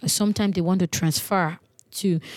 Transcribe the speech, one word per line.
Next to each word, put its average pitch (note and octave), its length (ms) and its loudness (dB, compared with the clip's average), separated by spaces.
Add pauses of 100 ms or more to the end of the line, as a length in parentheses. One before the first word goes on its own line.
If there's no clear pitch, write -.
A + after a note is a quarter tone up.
sometimes G#3 500 0
they F#3+ 60 -2
want F3+ 200 2
to F3+ 60 2
transfer E3+ 720 0 (340)
to, F3 280 0 (160)